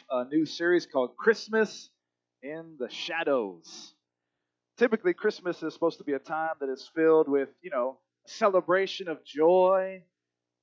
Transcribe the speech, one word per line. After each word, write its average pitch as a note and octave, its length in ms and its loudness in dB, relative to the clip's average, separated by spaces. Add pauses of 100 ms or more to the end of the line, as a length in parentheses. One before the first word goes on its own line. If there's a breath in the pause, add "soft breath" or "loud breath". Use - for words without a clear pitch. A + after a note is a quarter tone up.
(120)
a B2 140 0
new D3+ 200 0
series E3+ 400 0
called B2+ 320 -2
Christmas G#3+ 720 0 (540)
in D#3+ 340 -12
the A#2+ 100 -6
Shadows. C3+ 1080 -4 (840)
Typically, A3 380 0
Christmas F3+ 480 -6
is D#3 100 -6
supposed E3 240 -2
to - 60 -20
be D3 100 -4
a C3+ 60 -4
time D#3+ 400 -6
that C3+ 100 -6
is C3 240 -10
filled D#3+ 340 4
with, C#3 220 0 (140)
you F3+ 80 -14
know, C3 260 -4 (300)
a - 20 -20
celebration F#3 760 0
of D#3 180 -10
joy, F#3 760 2 (600)